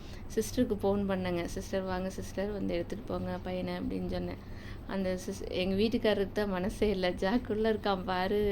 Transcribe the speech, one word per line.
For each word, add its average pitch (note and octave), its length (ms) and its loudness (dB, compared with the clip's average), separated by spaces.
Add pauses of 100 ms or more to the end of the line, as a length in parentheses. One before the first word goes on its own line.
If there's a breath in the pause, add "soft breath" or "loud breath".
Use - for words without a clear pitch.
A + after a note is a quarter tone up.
(280 loud breath)
சிஸ்டருக்கு A3 480 0
ஃபோன் G3+ 300 2
பண்ணேங்க, F#3 380 0
"சிஸ்டர் F#3+ 380 -2
வாங்க F#3 280 -2
சிஸ்டர், F#3+ 420 -4
வந்து F#3+ 220 -2
எடுத்துட்டு F3 300 -2
போங்க F3+ 380 -2
பையனை" F#3 320 -2
அப்படின்னு F3+ 360 -2
சொன்னேன். F3 300 -4 (480 loud breath)
அந்த F#3 280 0
சிஸ்-, G3 340 -6
"எங்க F#3 240 2
வீட்டுக்காரருக்கு G#3 580 4
தான் G#3 180 0
மனசே F#3+ 400 2
இல்ல, F#3 200 2
ஜாக்குள்ள G#3+ 560 2
இருக்கான் G3+ 380 2
பாரு" F#3+ 360 2 (120)